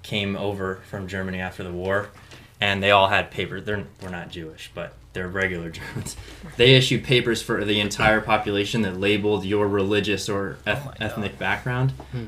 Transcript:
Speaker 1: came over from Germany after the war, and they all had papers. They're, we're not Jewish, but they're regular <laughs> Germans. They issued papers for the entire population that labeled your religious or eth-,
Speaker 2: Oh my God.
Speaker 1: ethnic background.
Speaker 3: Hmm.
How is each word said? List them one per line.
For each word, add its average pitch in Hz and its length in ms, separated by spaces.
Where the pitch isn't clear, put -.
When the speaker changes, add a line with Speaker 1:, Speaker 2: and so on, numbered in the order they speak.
Speaker 1:
came 98 340
over 95 400
from 98 200
Germany 92 320
after 92 220
the 90 100
war, 95 360
and 101 220
they 98 80
all 98 180
had 95 220
papers. 90 340
They're, 104 200
we're 92 80
not 85 200
Jewish, 80 440
but 85 200
they're 92 160
regular 92 420
<laughs> - 0
Germans. - 460
They 127 180
issued 131 300
papers 117 380
for 104 220
the 104 160
entire 107 400
population 104 640
that 92 160
labeled 101 460
your 104 240
religious 101 600
or 98 380
eth-, 104 160
Speaker 2:
Oh 139 40
my - 60
God. - 100
Speaker 1:
ethnic 104 360
background. 123 540
Speaker 3:
Hmm. 127 160